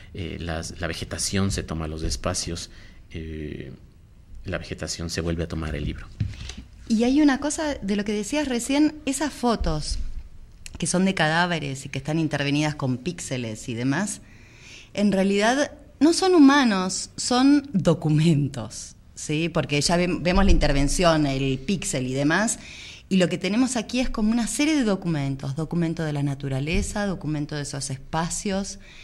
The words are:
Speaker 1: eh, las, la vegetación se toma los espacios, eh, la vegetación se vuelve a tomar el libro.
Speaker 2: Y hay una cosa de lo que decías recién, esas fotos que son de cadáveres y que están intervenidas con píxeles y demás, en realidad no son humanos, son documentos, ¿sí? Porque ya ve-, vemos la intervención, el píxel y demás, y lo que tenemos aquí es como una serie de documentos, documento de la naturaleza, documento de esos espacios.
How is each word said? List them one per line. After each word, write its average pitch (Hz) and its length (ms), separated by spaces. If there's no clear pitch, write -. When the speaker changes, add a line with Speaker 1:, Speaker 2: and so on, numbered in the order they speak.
Speaker 1:
eh, 78 260
las, 82 420
la 85 60
vegetación 95 640
se 85 120
toma 80 240
los 80 160
espacios, - 680
eh, 78 600
la 90 140
vegetación 82 520
se - 120
vuelve 82 220
a 80 40
tomar 78 280
el 73 100
libro. - 220
Speaker 2:
Y 226 160
hay 262 180
una 277 180
cosa 294 360
de 202 200
lo 202 80
que 214 80
decías 208 360
recién, 277 480
esas 277 260
fotos 180 680
que 165 100
son 185 180
de 190 80
cadáveres 160 720
y 139 40
que 139 100
están 160 200
intervenidas 147 560
con 127 220
píxeles 127 720
y 117 60
demás, 143 440
en 208 180
realidad 202 600
no 320 120
son 370 220
humanos, 254 840
son 277 540
documentos, 151 1200
¿sí? 156 340
Porque 147 320
ya 170 160
ve-, 180 240
vemos 180 240
la 196 80
intervención, 147 760
el 135 320
píxel 135 480
y 127 60
demás, 160 440
y 190 80
lo 180 120
que 175 80
tenemos 220 380
aquí 247 240
es 254 100
como 220 220
una 233 160
serie 302 280
de 269 80
documentos, 147 720
documento 165 480
de 151 100
la 143 100
naturaleza, 143 840
documento 151 500
de 147 60
esos 139 300
espacios. 170 880